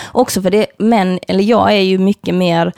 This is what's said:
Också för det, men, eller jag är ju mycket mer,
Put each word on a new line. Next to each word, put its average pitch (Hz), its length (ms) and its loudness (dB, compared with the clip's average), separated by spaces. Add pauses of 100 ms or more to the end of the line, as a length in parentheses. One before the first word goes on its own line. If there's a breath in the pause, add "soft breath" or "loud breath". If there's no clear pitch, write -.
(120 loud breath)
Också 247 300 -2
för 190 100 -2
det, 208 140 2 (120)
men, 190 500 0
eller 190 160 0
jag 202 300 2
är 208 80 2
ju 190 160 2
mycket 190 380 -2
mer, 175 420 0